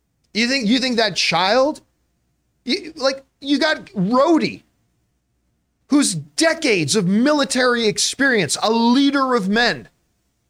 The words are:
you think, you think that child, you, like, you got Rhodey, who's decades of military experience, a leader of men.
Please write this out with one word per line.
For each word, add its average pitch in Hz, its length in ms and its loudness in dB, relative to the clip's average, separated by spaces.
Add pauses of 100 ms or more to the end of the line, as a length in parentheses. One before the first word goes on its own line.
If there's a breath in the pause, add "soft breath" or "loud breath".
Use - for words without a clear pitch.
(320)
you 226 140 -2
think, 254 220 -2
you 254 100 2
think 247 180 -2
that 208 200 0
child, 220 640 0 (840)
you, 359 300 -6
like, 269 300 -4 (160)
you 277 180 0
got 311 280 -2
Rhodey, 226 760 0 (1300)
who's 277 260 0
decades 226 800 -2
of 196 140 0
military 247 800 0
experience, 226 720 0
a 208 80 0
leader 254 640 2
of 190 140 -2
men. 202 400 -2 (600)